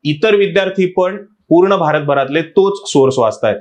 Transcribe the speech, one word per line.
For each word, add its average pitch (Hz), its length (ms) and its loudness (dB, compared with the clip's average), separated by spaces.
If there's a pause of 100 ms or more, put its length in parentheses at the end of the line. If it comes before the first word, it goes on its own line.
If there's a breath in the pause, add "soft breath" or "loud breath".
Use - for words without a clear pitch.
इतर 151 300 0
विद्यार्थी 190 520 0
पण 185 300 -2 (320)
पूर्ण 185 280 4
भारतभरातले 147 640 -2
तोच 196 500 -2
सोर्स 131 260 2
वाचतायत. 110 420 0